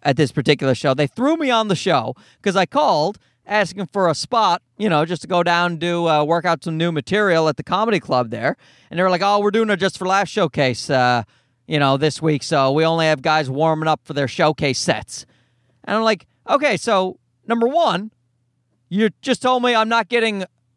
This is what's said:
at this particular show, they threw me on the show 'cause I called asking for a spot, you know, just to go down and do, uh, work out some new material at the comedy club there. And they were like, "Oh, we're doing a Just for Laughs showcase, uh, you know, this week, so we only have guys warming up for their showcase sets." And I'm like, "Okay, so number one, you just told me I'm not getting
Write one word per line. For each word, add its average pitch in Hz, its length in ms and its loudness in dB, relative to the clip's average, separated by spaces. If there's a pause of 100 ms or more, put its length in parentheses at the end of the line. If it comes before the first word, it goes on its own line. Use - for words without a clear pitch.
at 143 160 0
this 147 120 2
particular 139 440 0
show, 135 180 0
they 143 140 0
threw 285 320 -2
me 285 120 -2
on 220 180 2
the 185 80 0
show 127 380 -2 (280)
'cause 190 120 -2
I 185 120 2
called 208 520 0 (280)
asking 196 400 -2
for 185 220 0
a 156 60 2
spot, 196 460 0 (160)
you 208 140 -2
know, 160 160 2
just 165 160 -6
to - 60 -16
go 180 140 2
down 175 300 0
and 160 80 -8
do, 170 260 -2
uh, 151 160 4
work 160 220 0
out 170 180 0
some 160 140 -6
new 170 160 0
material 165 560 0
at 147 80 -2
the - 60 -12
comedy 202 360 0
club 123 300 -2
there. 113 300 -4 (320)
And 165 80 -8
they 175 40 2
were 185 60 2
like, 180 140 0
"Oh, 202 180 2
we're 202 100 2
doing 220 200 2
a 202 60 2
Just 180 200 -2
for 185 100 -6
Laughs 190 240 0
showcase, 147 600 -2
uh, 123 320 2 (440)
you 156 120 -2
know, 139 180 2
this 147 240 -2
week, 156 220 0
so 135 280 2
we 151 140 2
only 165 220 2
have 151 160 0
guys 156 260 0
warming 156 400 0
up 156 160 0
for - 80 -14
their 139 160 -2
showcase 151 500 0
sets." - 460 -6 (600)
And 202 120 -2
I'm 226 60 0
like, 220 240 -2 (200)
"Okay, 277 300 0
so 190 420 -2 (280)
number 233 200 0
one, 226 440 0 (800)
you 208 180 0 (140)
just - 180 0
told 254 220 0
me 247 120 0
I'm 220 140 2
not 226 200 0
getting 220 360 -2 (320)